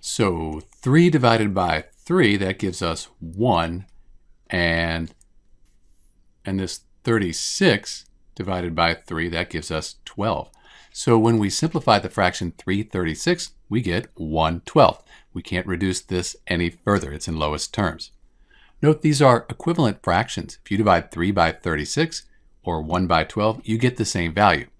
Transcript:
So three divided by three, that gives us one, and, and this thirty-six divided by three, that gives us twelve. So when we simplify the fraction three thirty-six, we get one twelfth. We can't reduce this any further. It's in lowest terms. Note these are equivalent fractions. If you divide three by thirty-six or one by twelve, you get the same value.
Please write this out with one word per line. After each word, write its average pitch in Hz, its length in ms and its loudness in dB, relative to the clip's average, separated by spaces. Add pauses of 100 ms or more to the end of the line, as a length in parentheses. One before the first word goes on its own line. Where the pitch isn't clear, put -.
So 82 560 -2 (200)
three 165 280 6
divided 113 440 4
by 85 320 0 (100)
three, 156 400 2
that 98 240 -2
gives 92 220 -6
us 82 260 -4 (140)
one, 85 640 -2 (640)
and, 82 640 -2 (1300)
and 95 160 -4
this 92 220 -6 (240)
thirty-six 107 1000 0 (300)
divided 90 400 -4
by 82 200 2
three, 85 340 -6
that 85 200 -4
gives 80 220 -8
us 78 320 -6
twelve. 98 460 -4 (420)
So - 260 2
when 113 200 4
we 104 120 2
simplify 113 500 2
the 90 100 -8
fraction 90 480 -2
three 98 260 -2
thirty-six, 92 680 -4 (180)
we 208 100 0
get 95 360 -4
one 80 500 -2
twelfth. - 400 4 (260)
We 104 100 -10
can't 90 240 -4
reduce 92 360 -2
this - 340 -6 (120)
any 87 220 0
further. 85 440 -2
It's 76 160 -12
in 80 80 -4
lowest 76 360 -4
terms. - 380 -4 (680)
Note 151 220 2
these 147 180 4
are 123 280 6
equivalent 160 540 -2
fractions. - 640 -2
If - 40 -20
you 98 80 -2
divide 95 340 2
three 87 200 -2
by 82 220 2
thirty-six 87 680 -4 (380)
or - 200 -4
one 90 260 -2
by 80 160 4
twelve, 107 400 -2
you 110 140 -2
get 123 180 0
the 113 80 -2
same 85 300 -4
value. 101 340 4 (120)